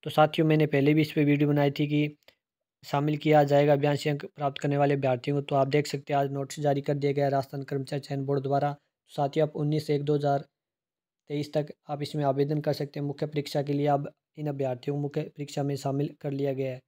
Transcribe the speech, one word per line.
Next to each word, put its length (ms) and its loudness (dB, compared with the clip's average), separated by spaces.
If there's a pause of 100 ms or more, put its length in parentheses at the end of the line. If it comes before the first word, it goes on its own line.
तो 60 -10
साथियों, 360 4
मैंने 220 4
पहले 260 4
भी 80 4
इस 100 -2
पर 120 2
वीडियो 240 4
बनाई 220 4
थी 160 -2
कि 300 0 (680)
शामिल 340 -2
किया 260 6
जाएगा 320 4
बयासी 340 0
अंक 160 -4
प्राप्त 320 -6
करने 180 0
वाले 180 4
अभ्यर्थियों 420 0
को। 60 -2
तो 140 -2
आप 120 4
देख 180 2
सकते 260 -8
हैं, 80 2
आज 120 -2
नोटिस 280 -8
जारी 220 2
कर 140 -2
दिया 160 0
गया 180 2
राजस्थान 340 -2
कर्मचारी 360 -6
चयन 240 -6
बोर्ड 180 -2
द्वारा। 320 0 (380)
साथियों, 360 0
आप 80 -10
उन्नीस 340 -2
एक 120 0
दो 120 0
हज़ार 300 0 (840)
तेईस 220 -6
तक 200 -2 (160)
आप 140 -6
इसमें 240 -4
आवेदन 340 0
कर 140 -2
सकते 260 -6
हैं। 60 -4
मुख्य 220 -4
परीक्षा 340 -4
के 100 -4
लिए 160 0
अब 240 0 (240)
इन 120 -6
अभ्यर्थियों 480 -4
को 60 -4
मुख्य 200 -4
परीक्षा 400 -8
में 160 -2
शामिल 420 -4
कर 120 -6
लिया 200 -2
गया 200 -4
है। 160 -14